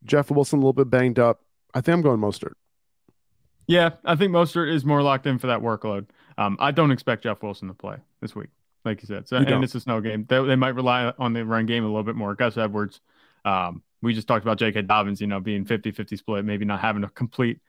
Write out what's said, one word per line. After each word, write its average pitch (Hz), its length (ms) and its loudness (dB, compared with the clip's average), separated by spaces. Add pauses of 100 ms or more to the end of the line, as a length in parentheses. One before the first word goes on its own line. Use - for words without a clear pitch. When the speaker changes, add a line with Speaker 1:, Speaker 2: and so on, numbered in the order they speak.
Speaker 1:
Jeff 143 280 2
Wilson 143 260 2
a 139 40 4
little 135 120 4
bit 135 160 2
banged 127 300 2
up. 117 220 4 (320)
I 120 80 -2
think 165 140 2
I'm 175 60 2
going 131 180 4
Mostert. 104 340 -4 (1120)
Speaker 2:
Yeah, 170 240 4 (140)
I 170 100 2
think 185 160 2
Mostert 170 420 2
is 139 120 0
more 143 160 2
locked 139 260 2
in 135 100 0
for 127 100 -4
that 117 120 0
workload. 107 480 -4 (300)
Um, 101 220 0
I 139 120 2
don't 147 200 4
expect 120 320 0
Jeff 107 200 -4
Wilson 101 240 -10
to 92 60 -12
play 101 240 -14 (240)
this 113 140 -10
week, 104 140 -14 (360)
like 107 160 -4
you 104 60 -20
said. 101 200 -12
So, - 80 -4
Speaker 1:
You 127 60 2
Speaker 2:
and 135 80 2
Speaker 1:
don't. 135 140 2
Speaker 2:
it's 127 120 -6
a 123 60 -6
snow 117 180 -2
game. 107 300 -6
They, 131 160 4
they 135 100 2
might 131 200 2
rely 123 440 0
on 120 140 -2
the 117 120 -4
run 113 200 0
game 117 180 0
a 107 40 -2
little 107 160 -2
bit 113 120 -6
more. 101 180 -4
Gus 113 240 0
Edwards, 104 440 -4 (420)
um, 92 400 -2 (180)
we 117 120 0
just 110 140 -6
talked 110 180 0
about 107 120 0
J 110 140 0
K 107 120 -2
Dobbins, 101 360 0
you 104 80 -6
know, 101 120 -4
being 98 260 -6
fifty 107 260 -4
fifty 104 240 -10
split, 101 300 -6
maybe 104 200 -4
not 104 140 -2
having 104 240 -2
a 98 60 -6
complete 120 600 -4